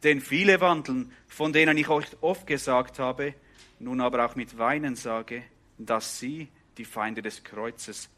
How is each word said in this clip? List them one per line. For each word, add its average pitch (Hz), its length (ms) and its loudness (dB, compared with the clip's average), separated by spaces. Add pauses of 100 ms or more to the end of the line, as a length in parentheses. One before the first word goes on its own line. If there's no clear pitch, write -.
Denn 147 160 4
viele 185 400 4
wandeln, 147 520 2 (160)
von 156 260 -2
denen 156 240 6
ich 147 100 0
euch 151 200 2 (140)
oft 180 240 -2
gesagt 131 540 0
habe, 135 340 -4 (460)
nun 127 220 -4
aber 123 240 2
auch 117 100 -4
mit 117 220 -8
Weinen 135 380 0
sage, 117 480 -6 (340)
dass 110 420 -4
sie 147 280 -8 (300)
die 113 80 -14
Feinde 110 360 -6
des 104 220 -10
Kreuzes 107 760 -12